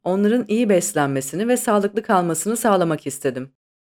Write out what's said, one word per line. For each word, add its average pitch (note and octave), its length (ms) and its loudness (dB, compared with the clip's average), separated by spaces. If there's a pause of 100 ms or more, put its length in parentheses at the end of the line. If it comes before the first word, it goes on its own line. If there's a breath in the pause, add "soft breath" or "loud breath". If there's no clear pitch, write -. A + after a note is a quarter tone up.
onların G#3 440 0
iyi A3 220 0
beslenmesini D#3 760 0
ve B3 100 2
sağlıklı G#3 460 0
kalmasını F3+ 540 0
sağlamak F3+ 500 0
istedim. C3 440 -6 (400)